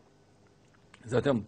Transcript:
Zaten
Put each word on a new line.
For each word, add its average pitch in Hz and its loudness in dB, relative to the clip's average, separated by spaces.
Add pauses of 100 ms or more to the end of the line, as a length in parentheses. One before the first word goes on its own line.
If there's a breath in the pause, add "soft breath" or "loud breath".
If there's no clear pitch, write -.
(1040)
Zaten 120 0